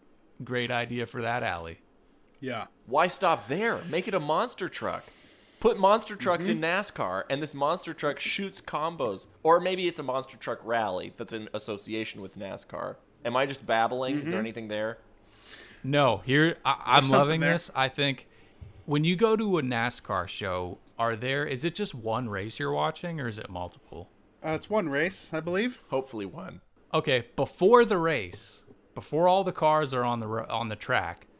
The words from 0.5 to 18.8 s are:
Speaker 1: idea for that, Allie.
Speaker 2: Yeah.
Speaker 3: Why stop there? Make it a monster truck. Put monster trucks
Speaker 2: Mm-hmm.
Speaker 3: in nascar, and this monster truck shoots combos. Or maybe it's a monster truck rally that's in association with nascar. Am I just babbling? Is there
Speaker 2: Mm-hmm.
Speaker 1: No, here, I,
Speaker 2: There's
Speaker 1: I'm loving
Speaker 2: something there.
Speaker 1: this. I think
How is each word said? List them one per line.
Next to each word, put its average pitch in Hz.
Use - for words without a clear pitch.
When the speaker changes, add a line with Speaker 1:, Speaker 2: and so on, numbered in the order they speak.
Speaker 1:
idea 120
for 123
that, 120
Allie. 85
Speaker 2:
Yeah. 120
Speaker 3:
Why 147
stop 170
there? 202
Make 180
it 196
a 175
monster 165
truck. -
Put 214
monster 208
trucks 175
Speaker 2:
Mm-hmm. 160
Speaker 3:
in 165
nascar, 131
and 143
this 147
monster 156
truck 143
shoots -
combos. 147
Or 170
maybe 185
it's 170
a -
monster 131
truck 120
rally 98
that's 110
in 107
association 107
with 95
nascar. 95
Am 117
I 139
just 139
babbling? 127
Is 156
there 180
Speaker 2:
Mm-hmm. 110
Speaker 1:
No, 131
here, 151
I, 135
Speaker 2:
There's -
Speaker 1:
I'm 123
loving 135
Speaker 2:
something 143
there. 165
Speaker 1:
this. -
I 131
think 139